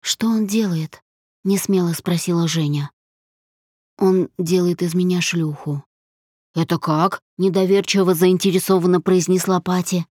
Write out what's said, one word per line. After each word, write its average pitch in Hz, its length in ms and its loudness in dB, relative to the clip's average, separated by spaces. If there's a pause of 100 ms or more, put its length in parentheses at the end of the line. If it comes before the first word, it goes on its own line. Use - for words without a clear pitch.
«Что - 260 -2
он 220 180 0
делает?» 190 560 -2 (420)
несмело 190 480 0
спросила 170 560 -2
Женя. 147 420 -2 (1080)
«Он 185 400 2
делает 175 440 0
из 170 120 -4
меня 180 260 0
шлюху». 151 640 -4 (720)
«Это 165 240 -2
как?» 165 440 -2 (160)
недоверчиво 190 760 2
заинтересованно 180 880 2
произнесла 185 600 0
Пати. 180 540 -4